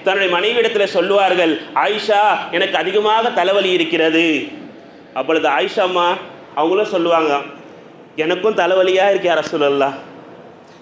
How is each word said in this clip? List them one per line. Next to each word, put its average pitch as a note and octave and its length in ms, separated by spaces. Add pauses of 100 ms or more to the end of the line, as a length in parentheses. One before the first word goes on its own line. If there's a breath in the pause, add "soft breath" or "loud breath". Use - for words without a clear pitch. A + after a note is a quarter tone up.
தன்னுடைய F#3+ 320
மனைவியிடத்திலே A3 480
சொல்லுவார்கள், F3+ 760 (140)
"ஆயிஷா, G3+ 480 (280)
எனக்கு F#3 260
அதிகமாக G#3+ 520
தலைவலி F#3+ 420
இருக்கிறது." D#3+ 760 (680)
அப்பொழுது D3+ 340
ஆயிஷா F3+ 320
அம்மா F3+ 360 (380)
அவங்களும் F#3 400
சொல்லுவாங்க, E3 460 (760)
"எனக்கும் F#3 380
தலைவலியா F#3 560
இருக்கு F3+ 180
யா D#3+ 100
ரசூலல்லாஹ், C#3+ 560 (880 loud breath)